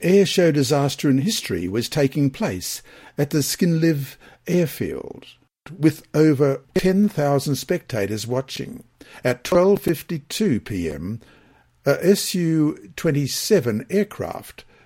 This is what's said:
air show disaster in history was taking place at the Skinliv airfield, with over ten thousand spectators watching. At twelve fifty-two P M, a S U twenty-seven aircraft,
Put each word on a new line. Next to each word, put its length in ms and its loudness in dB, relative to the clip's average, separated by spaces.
air 240 6
show 240 4
disaster 580 0
in 80 4
history 500 -2
was 220 -4
taking 400 0
place 540 -6
at 140 -2
the 80 0
Skinliv 800 0
airfield, 800 -4
with 280 2
over 480 4
ten 340 2
thousand 460 0
spectators 720 -4
watching. 560 -8
At 200 -2
twelve 380 4
fifty-two 800 -2
P 320 -6
M, 300 -8
a 180 2
S 300 2
U 600 0
twenty-seven 920 0
aircraft, 760 -4